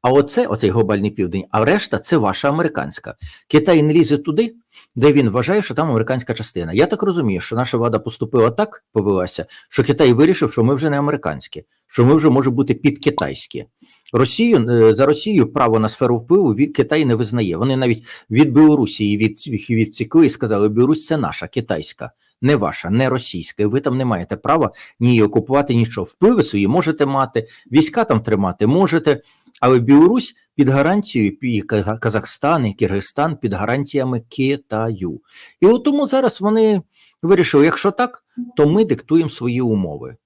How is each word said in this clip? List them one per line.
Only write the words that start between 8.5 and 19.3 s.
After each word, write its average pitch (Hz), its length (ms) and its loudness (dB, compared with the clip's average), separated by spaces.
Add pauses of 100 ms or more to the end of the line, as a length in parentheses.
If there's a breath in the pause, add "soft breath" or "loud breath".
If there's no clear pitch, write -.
так, 214 420 -6
повелася, 92 540 -2 (220 loud breath)
що 127 160 0
Китай 147 280 4
вирішив, 151 400 2
що 113 120 0
ми 135 100 2
вже 147 160 -2
не 143 80 -2
американські, 143 680 -6 (220)
що - 180 0
ми 139 100 6
вже 156 140 4
можемо 131 280 2
бути 139 180 0
підкитайські. - 920 -4 (460 soft breath)
Росію, 131 580 2
е, 110 240 6
за 135 120 2
Росію 151 460 0
право 117 260 2
на 107 100 0
сферу 120 300 0
впливу 147 360 2
ві-, 139 120 0
Китай 147 380 -2
не 120 100 2
визнає. 107 420 -2
Вони 127 200 -2
навіть 123 280 -2 (260 loud breath)
від 131 220 2
Білорусі 127 640 4
від-, 107 320 -2 (220)